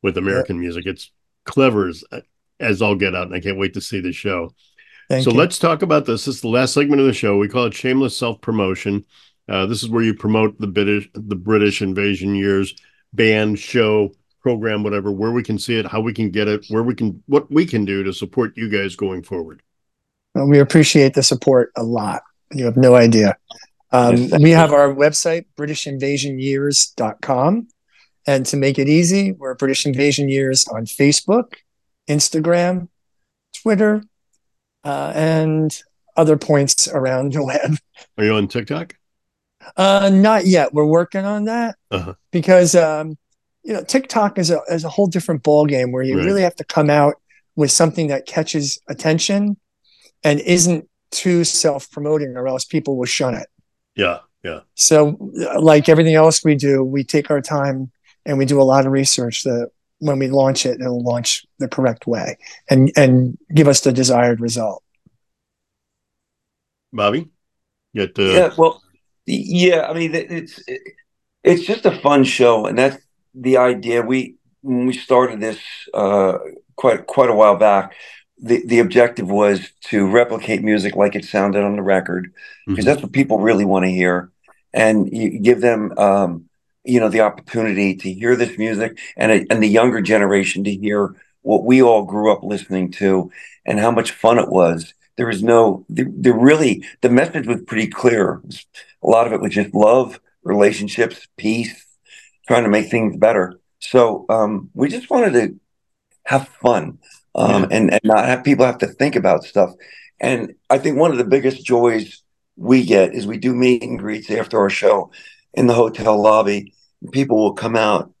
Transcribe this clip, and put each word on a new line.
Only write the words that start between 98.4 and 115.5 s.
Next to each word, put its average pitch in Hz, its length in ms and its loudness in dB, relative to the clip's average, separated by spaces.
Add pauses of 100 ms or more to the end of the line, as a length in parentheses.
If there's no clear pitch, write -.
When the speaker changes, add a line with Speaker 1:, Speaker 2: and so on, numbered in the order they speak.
Speaker 3:
A - 40 -2
lot 113 200 4
of 110 80 -6
it 98 60 -4
was 104 120 -6
just 101 220 -4
love, 117 440 2 (260)
relationships, 104 800 -2 (100)
peace, 113 480 -6 (640)
trying 120 160 2
to 110 80 0
make 107 200 0
things 113 280 -2
better. 101 420 0 (200)
So, 117 500 2
um, 107 420 -2
we - 160 -2
just 247 220 -8
wanted 240 220 0
to 120 280 0 (640)
have 135 240 -2
fun, 87 500 -2 (360)
um, 101 280 2
Speaker 1:
Yeah. 92 140 -2
Speaker 3:
and, 110 160 2
and 104 120 2
not 107 220 4
have 127 180 -2
people 135 200 4
have 123 140 -2
to - 80 -2
think 139 300 -4
about 92 280 0
stuff. 95 260 0 (500)
And 123 340 -4 (160)
I 139 80 2
think 139 180 -4
one 160 140 2
of 131 80 -4
the 123 60 0
biggest 131 420 0
joys 120 560 0 (340)
we 123 280 2
get 95 300 2
is 110 120 -8
we 113 120 -8
do 123 160 -2
meet 123 280 2
and 107 160 -10
greets 107 320 -10
after 110 280 -4
our 101 120 2
show 98 400 0 (440)